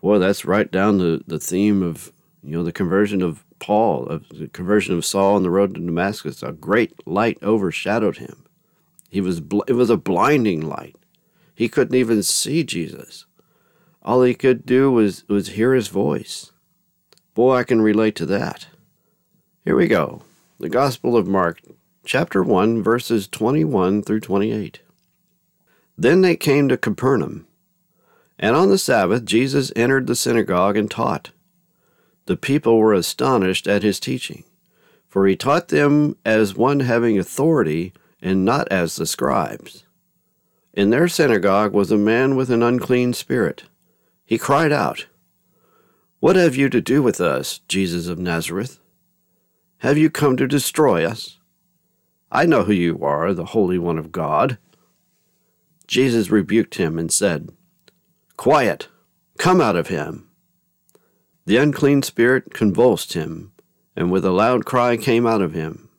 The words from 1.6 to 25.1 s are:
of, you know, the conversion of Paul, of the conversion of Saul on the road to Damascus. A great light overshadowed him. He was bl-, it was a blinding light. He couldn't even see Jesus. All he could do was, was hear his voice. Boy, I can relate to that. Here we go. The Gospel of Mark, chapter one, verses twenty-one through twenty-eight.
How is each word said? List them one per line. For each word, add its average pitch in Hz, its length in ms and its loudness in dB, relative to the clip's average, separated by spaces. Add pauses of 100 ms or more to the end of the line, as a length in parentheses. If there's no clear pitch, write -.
of, 82 280 -8 (320)
you 73 140 -10
know, 85 80 -4
the 85 80 -4
conversion 101 480 -2
of 85 240 -6 (140)
Paul, 101 480 -2
of 80 240 -10
the 80 180 -14
conversion 95 480 -2
of 82 80 -4
Saul 98 300 2
on 98 80 2
the 90 80 0
road 98 240 0
to 85 80 -10
Damascus. 87 600 -6
A - 100 -10
great 92 540 -4
light 104 360 -2
overshadowed 101 760 -2
him. - 300 -20 (640)
He 95 100 -4
was 90 220 -4
bl-, 98 260 -2
it 127 60 2
was 120 160 2
a 110 80 2
blinding 98 680 0
light. - 300 -12 (580)
He 113 140 -2
couldn't 127 260 0
even 113 280 2
see 151 420 -2
Jesus. 78 600 -12 (760)
All 127 200 2
he 123 100 4
could 127 320 0
do 131 260 2
was, 110 380 0
was 101 200 -2
hear 110 260 0
his 110 140 0
voice. - 640 -6 (840)
Boy, 127 220 4
I 123 80 0
can 113 180 2
relate 110 340 2
to 82 100 -6
that. - 420 -6 (960)
Here - 140 -2
we 113 120 2
go. 87 340 -2 (360)
The 85 120 -8
Gospel 123 480 0
of 92 80 0
Mark, 90 340 -2 (440)
chapter 170 380 -2
one, 110 400 0
verses 113 460 0
twenty-one 110 720 0
through 107 180 -4
twenty-eight. 107 600 -4 (1160)